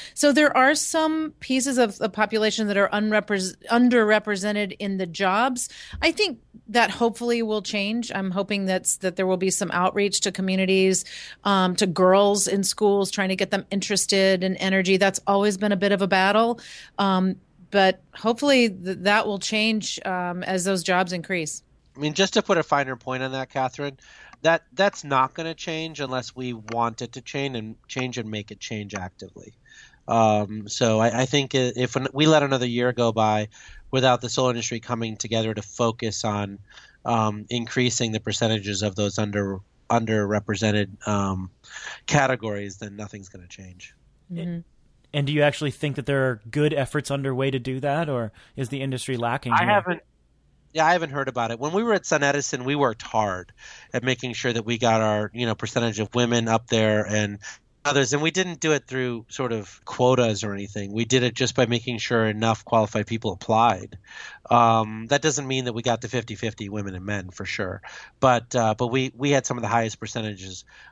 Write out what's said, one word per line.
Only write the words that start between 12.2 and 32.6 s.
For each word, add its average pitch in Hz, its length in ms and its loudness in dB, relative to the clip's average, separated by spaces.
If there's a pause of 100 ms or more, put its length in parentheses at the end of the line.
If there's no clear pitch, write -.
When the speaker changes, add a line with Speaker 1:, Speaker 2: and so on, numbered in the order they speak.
Speaker 1:
in 196 160 0
schools, 202 460 2
trying 190 200 -2
to 190 60 -2
get 190 140 -2
them 196 220 -2
interested 190 720 2
in 190 140 -2
energy. 190 400 2
That's 196 280 2
always 202 320 2
been 202 140 0
a 202 40 2
bit 196 160 2
of 196 120 2
a 196 40 2
battle. 202 520 4 (400)
Um, 190 380 2 (320)
but 190 340 4 (100)
hopefully 240 560 2
th-, 185 300 -8
that 202 260 2
will 202 140 -4
change, 220 640 -2
um, 180 380 -4
as 190 200 -2
those 190 200 0
jobs 180 280 2
increase. 175 520 -6 (340)
Speaker 2:
I - 40 -14
mean, 151 120 -2
just 190 220 2
to 214 80 4
put 180 160 2
a 151 40 0
finer 135 320 0
point 127 280 -6
on 131 80 -6
that, 131 180 -6
Catherine, 135 480 -4 (460)
that, 165 180 4 (120)
that's - 300 0
not 131 300 2
gonna 160 220 -8
change 160 440 -8
unless 131 360 -6
we 127 180 -6
want 113 480 -4
it 117 120 -8
to 135 80 -12
change 139 360 -6
and 110 180 -10 (120)
change 127 320 -6
and 110 100 -8
make 107 220 -8
it 101 80 -14
change 104 340 -8
actively. 92 600 -12 (540)
Um, 107 600 2
so 110 320 2
I, 117 220 2
I 131 40 2
think 139 300 0
i-, 127 200 0
if 123 200 -2
an-, 135 180 -2
we 147 140 4
let 156 160 6
another 135 240 0